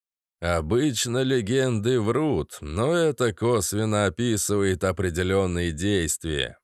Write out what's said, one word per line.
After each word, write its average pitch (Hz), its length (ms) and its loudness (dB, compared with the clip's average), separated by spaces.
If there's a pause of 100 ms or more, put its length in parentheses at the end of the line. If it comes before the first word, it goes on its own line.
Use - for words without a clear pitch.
(400)
«Обычно 117 840 0
легенды 127 800 0
врут, 117 600 -2
но 95 320 -2
это 151 400 2
косвенно 107 720 0
описывает 101 760 0
определённые 90 880 0
действия. 80 920 -2